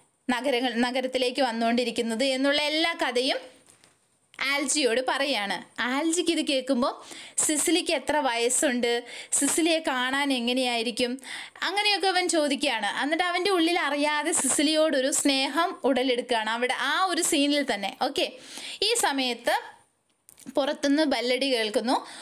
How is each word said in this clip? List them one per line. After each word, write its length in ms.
നഗരങ്ങൾ, 440
നഗരത്തിലേക്ക് 680
വന്നുകൊണ്ടിരിക്കുന്നത്" 840
എന്നുള്ള 380
എല്ലാ 400
കഥയും 500
ആൽജിയോട് 540
പറയാണ്. 760
ആൽജിക്ക് 480
ഇത് 160
കേൾക്കുമ്പോൾ 560
സിസിലിക്ക് 500
എത്ര 240
വയസ്സുണ്ട്, 880
സിസിലിയെ 460
കാണാൻ 540
എങ്ങനെയായിരിക്കും, 880
അങ്ങനെയൊക്കെ 440
അവൻ 220
ചോദിക്കുകയാണ്. 760
എന്നിട്ട് 220
അവൻ്റെ 260
ഉള്ളിൽ 280
അറിയാതെ 540
സിസിലിയോടൊരു 800
സ്നേഹം 760
ഉടലെടുക്കുകയാണ് 680
അവിടെ 280
ആ 260
ഒരു 180
സീനിൽ 520
തന്നെ. 280
ഓക്കെ, 300
ഈ 120
സമയത്ത് 680
പുറത്തുനിന്ന് 460
ബെല്ലടി 520
കേൾക്കുന്നു. 520